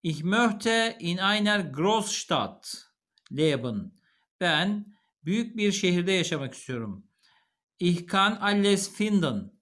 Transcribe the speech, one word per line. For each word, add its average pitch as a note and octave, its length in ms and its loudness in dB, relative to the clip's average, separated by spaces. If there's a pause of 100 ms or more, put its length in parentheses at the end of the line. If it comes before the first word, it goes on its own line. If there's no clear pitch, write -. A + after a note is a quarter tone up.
Ich D#3 200 -4
möchte A3+ 760 2
in E3+ 180 -2
einer G#3 420 2
Großstadt E3 1300 -2 (440)
leben. B2+ 600 0 (480)
Ben F#3 560 0 (280)
büyük A3+ 340 -2
bir G#3 140 2
şehirde F3+ 400 2
yaşamak D#3 420 0
istiyorum. A2 540 -10 (720)
Ich F3 280 0
kann G3+ 340 2
alles G3+ 520 2
finden. E3+ 580 0 (100)